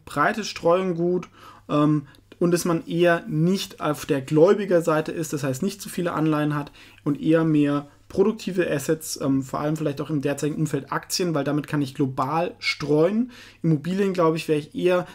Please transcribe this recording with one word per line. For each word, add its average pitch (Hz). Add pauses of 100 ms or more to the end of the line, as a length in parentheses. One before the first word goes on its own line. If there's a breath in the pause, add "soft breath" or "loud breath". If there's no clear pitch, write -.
breite 196
Streuung 180
gut, 175 (400 loud breath)
ähm, 151 (340 loud breath)
und 175
dass 170
man 165
eher 170
nicht 170
auf 151
der 143
Gläubigerseite 165
ist, 165
das 143
heißt 131
nicht 202
zu -
viele 175
Anleihen 151
hat 147 (340 loud breath)
und 147
eher 160
mehr 143 (200 loud breath)
produktive 196
Assets, 156
ähm, 135
vor 139
allem 151
vielleicht 151
auch 151
im 151
derzeitigen 147
Umfeld 151
Aktien, 165
weil 143
damit 147
kann 151
ich 135
global 139
streuen. 170 (320 loud breath)
Immobilien, 175
glaube 165
ich, 156
wäre 151
ich 151
eher, 175